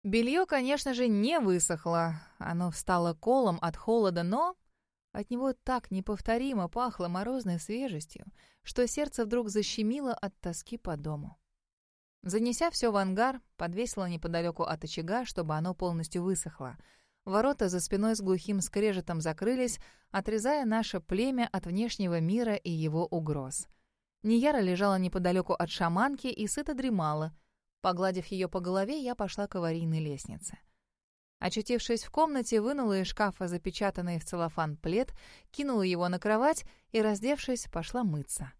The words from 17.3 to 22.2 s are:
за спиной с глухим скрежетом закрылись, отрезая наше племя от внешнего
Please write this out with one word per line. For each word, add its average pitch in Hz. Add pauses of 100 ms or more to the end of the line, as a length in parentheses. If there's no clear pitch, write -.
за 180
спиной 214
с 214
глухим 190
скрежетом 185
закрылись, 233 (320)
отрезая 220
наше 220
племя 240
от 190
внешнего 185